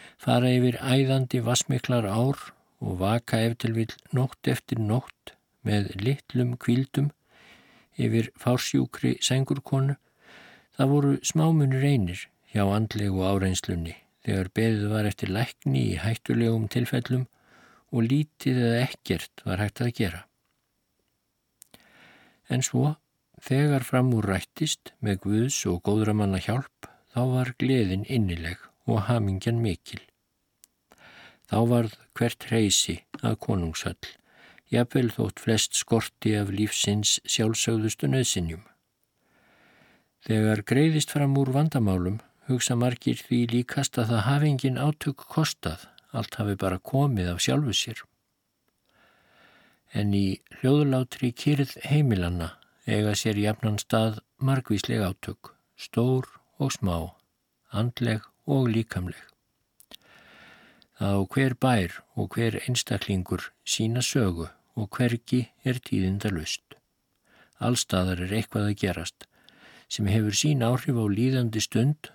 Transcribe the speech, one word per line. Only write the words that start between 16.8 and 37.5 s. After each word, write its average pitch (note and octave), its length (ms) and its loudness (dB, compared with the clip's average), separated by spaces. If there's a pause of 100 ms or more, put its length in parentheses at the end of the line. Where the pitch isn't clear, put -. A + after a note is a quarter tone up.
og A2+ 140 2
lítið C3 560 0
eða A#2 240 2
ekkert - 560 -6
var F#2 160 -2
hægt G#2 240 -2
að A#2+ 160 -2
gera. F2+ 240 -2 (2250)
En B2 100 2
svo, C3+ 360 0 (420)
þegar C#3 480 2
fram B2+ 260 4
úr G#2+ 160 2
rættist - 680 -2
með G2+ 260 -2
Guðs A2 420 0
og F2+ 200 -2
góðra G#2+ 320 2
manna G2 260 2
hjálp, - 460 -6 (200)
þá B2 200 -4
var B2+ 280 0
gleðin A2 480 2
innileg F2 560 -2 (220)
og A2 240 0
hamingjan A2+ 560 0
mikil. - 380 -6 (1500)
Þá G#2 100 2 (100)
varð A#2 260 2 (220)
hvert - 320 -2
hreysi G#2 500 2 (200)
að A2+ 260 -2
konungshöll, F2+ 640 -4 (640)
jafnvel A#2+ 400 2
þótt G#2+ 300 -4
flest - 340 0
skorti - 600 0
af G2+ 160 -2
lífsins G#2 720 0
sjálfsögðustu A2 840 0